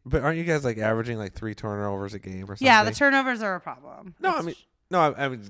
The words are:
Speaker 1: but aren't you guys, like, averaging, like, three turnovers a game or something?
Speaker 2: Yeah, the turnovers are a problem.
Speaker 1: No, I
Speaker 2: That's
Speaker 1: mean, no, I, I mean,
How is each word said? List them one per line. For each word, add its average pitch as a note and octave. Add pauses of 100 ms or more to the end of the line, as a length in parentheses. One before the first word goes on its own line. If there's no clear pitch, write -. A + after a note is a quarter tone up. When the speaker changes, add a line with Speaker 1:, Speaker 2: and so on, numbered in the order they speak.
Speaker 1:
but C#3
aren't D#3+
you E3
guys, D#3
like, A#2
averaging, A2+
like, G2+
three A2
turnovers G2+
a G2+
game F#2+
or G2
something? C4
Speaker 2:
Yeah, A3
the G#3+
turnovers C4+
are G3
a F3
problem. D3
Speaker 1:
No, F#4
I F4+
Speaker 2:
That's C#4+
Speaker 1:
mean, E3 (360)
no, F3+
I, C#3+
I C3+
mean, B2